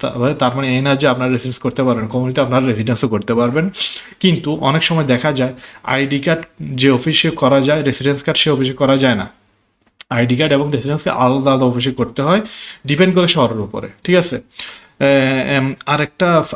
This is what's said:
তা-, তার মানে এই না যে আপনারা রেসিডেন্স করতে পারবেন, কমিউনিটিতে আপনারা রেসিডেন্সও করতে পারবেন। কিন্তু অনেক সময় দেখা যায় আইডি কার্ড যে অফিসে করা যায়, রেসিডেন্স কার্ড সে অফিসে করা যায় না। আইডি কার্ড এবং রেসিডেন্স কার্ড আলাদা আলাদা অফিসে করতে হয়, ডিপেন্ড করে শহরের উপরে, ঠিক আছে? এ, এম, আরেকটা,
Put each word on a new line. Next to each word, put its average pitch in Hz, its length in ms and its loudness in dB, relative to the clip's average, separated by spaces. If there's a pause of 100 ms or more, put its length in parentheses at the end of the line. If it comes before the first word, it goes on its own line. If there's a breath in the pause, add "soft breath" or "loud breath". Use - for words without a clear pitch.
তা-, 123 120 -6 (260)
তার 123 180 0
মানে 131 200 -2
এই 131 60 0
না 139 120 2
যে 139 140 2
আপনারা 127 220 0
রেসিডেন্স 123 280 -4
করতে 135 240 -4
পারবেন, 117 240 0
কমিউনিটিতে 127 340 -2
আপনারা 127 260 2
রেসিডেন্সও 113 420 -2
করতে 107 260 -2
পারবেন। 127 360 0 (500 loud breath)
কিন্তু 156 340 0
অনেক 151 280 0
সময় 160 220 0
দেখা 147 280 0
যায় 131 220 -2 (300 loud breath)
আইডি 139 340 0
কার্ড 165 240 -2 (180)
যে 139 300 2
অফিসে 147 400 2
করা 139 300 2
যায়, 147 220 2
রেসিডেন্স 139 400 -2
কার্ড - 160 -2
সে 156 120 2
অফিসে 131 220 0
করা 135 240 2
যায় 131 180 2
না। 98 160 -6 (800)
আইডি 123 260 0
কার্ড 151 160 2
এবং 143 200 0
রেসিডেন্স 143 300 -2
কার্ড - 160 -2
আলাদা 131 320 2
আলাদা 131 140 2
অফিসে 123 280 0
করতে 127 300 -4
হয়, 175 180 2 (460 loud breath)
ডিপেন্ড 175 280 2
করে 175 140 2
শহরের 113 320 2
উপরে, 104 280 -8 (160)
ঠিক 180 120 2
আছে? 170 200 0
এ, - 40 -6 (1160 loud breath)
এম, 135 180 -2 (120)
আরেকটা, 151 580 0 (120)